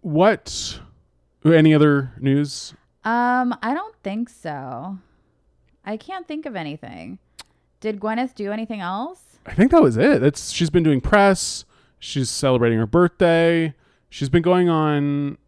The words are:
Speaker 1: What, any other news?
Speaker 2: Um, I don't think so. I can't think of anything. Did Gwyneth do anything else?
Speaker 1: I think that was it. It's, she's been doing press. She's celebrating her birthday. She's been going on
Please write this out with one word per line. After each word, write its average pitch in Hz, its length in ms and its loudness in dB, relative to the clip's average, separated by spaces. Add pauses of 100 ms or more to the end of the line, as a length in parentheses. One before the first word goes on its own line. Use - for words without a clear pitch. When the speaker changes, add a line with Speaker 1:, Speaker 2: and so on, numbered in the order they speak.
Speaker 1:
What, - 800 -2 (640)
any 156 300 6
other 143 440 2
news? 139 560 -4 (300)
Speaker 2:
Um, 247 580 -2
I 240 120 -4
don't 415 280 -10
think 214 260 -8
so. 143 720 -12 (880)
I 214 120 -10
can't 370 320 -14
think 311 180 -10
of 233 100 -10
anything. 143 640 -14 (640)
Did 208 200 -8
Gwyneth 226 340 -6
do 202 180 -8
anything 220 280 -10
else? 208 400 -10 (240)
Speaker 1:
I - 100 -16
think 233 180 4
that 330 100 8
was 123 140 4
it. 147 260 2
It's, - 280 0
she's 165 200 -2
been 170 120 2
doing 147 180 2
press. - 640 2 (340)
She's - 320 -6
celebrating 120 480 2
her 113 80 0
birthday. 165 880 2 (360)
She's - 180 -6
been 165 140 2
going 180 260 2
on 143 800 0